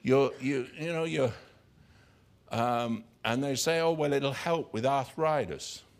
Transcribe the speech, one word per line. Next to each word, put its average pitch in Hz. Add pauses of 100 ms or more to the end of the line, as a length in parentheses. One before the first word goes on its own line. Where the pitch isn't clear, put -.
you're, 131 (100)
you, 127 (100)
you 165
know, 165
you're, 147 (1200)
um, 120 (220)
and 120
they 139
say, 165
"Oh, 165
well, 151
it'll 139
help 165
with 113
arthritis." 139 (180)